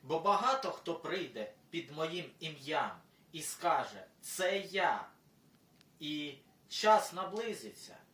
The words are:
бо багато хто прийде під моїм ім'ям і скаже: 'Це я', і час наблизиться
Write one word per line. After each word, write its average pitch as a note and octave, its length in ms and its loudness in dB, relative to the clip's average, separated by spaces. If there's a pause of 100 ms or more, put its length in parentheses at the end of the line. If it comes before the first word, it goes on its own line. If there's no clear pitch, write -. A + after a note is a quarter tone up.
бо D#3 160 0
багато G3+ 520 4
хто - 240 -4
прийде D3 580 -4 (160)
під D#3+ 220 -6
моїм E3 340 -4 (140)
ім'ям D#3 520 -2 (400)
і D3+ 100 -8
скаже: E3+ 640 0 (160)
'Це F#3+ 380 0
я', F3+ 480 0 (920)
і D3 340 -4 (360)
час - 440 6
наблизиться F#3+ 840 -6 (160)